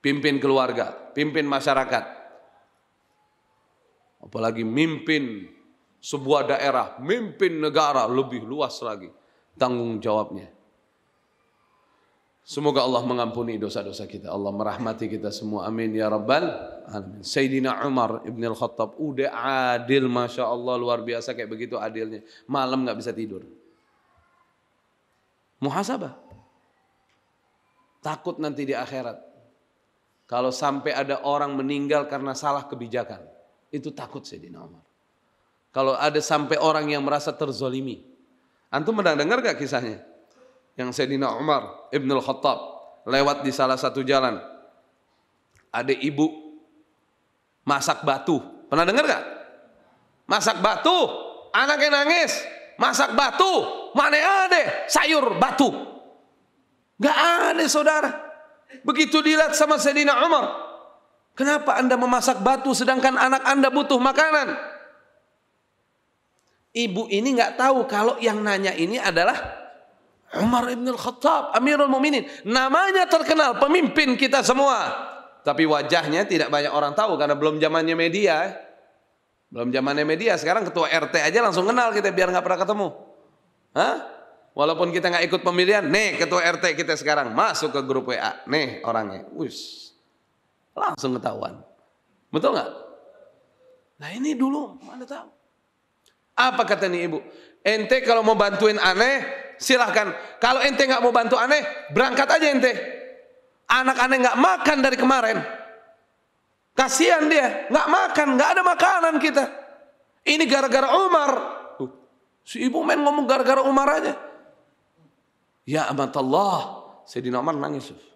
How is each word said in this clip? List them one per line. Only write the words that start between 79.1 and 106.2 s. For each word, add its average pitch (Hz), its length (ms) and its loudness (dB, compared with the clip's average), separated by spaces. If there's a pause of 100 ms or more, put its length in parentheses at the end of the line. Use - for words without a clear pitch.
Belum 120 160 -4
zamannya 139 400 0
media, 175 320 0
sekarang 175 240 0
ketua 160 240 -2
R 156 240 0
T 170 80 2
aja 170 240 2
langsung 185 240 2
kenal 233 240 2
kita 208 160 0
biar 180 240 2
nggak 185 80 2
pernah 180 240 0
ketemu. 202 240 -2 (880)
Hah? 233 200 2 (560)
Walaupun 165 400 0
kita 175 160 0
nggak 175 240 0
ikut 185 120 0
pemilihan, 180 360 4
nih 175 400 0
ketua 170 240 2
R 165 160 0
T 165 160 0
kita 160 160 -2
sekarang 143 400 -2
masuk 156 400 0
ke 139 120 -2
grup 131 240 -2
W 123 120 -4
A, - 240 -4
nih 139 400 -2
orangnya, 104 480 -4
wus, - 600 -12 (840)
langsung - 400 -4
ketahuan. - 480 -8 (640)
Betul 220 280 0
nggak? 143 120 -4 (1300)
Nah, 147 160 -16
ini 269 240 -4
dulu 269 480 -2
mana 254 240 -18
tahu. - 160 -14 (1120)
Apa 247 320 2
kata 196 200 2
nih 175 200 -2
ibu? 156 160 -6 (400)
"Ente 220 400 2
kalau 226 160 4
mau 220 160 4
bantuin 208 400 4
aneh, 208 480 2 (320)
silahkan. 214 560 2 (240)
Kalau 247 240 2
ente 277 240 2
nggak 262 160 2
mau 240 160 4
bantu 226 240 4
aneh, 277 240 2 (280)
berangkat 262 360 2
aja 311 240 4
ente. 254 200 4 (1000)
Anak 254 320 4
aneh 262 160 2
nggak 247 200 4
makan 302 440 4
dari 262 160 4
kemarin. 247 400 2 (1400)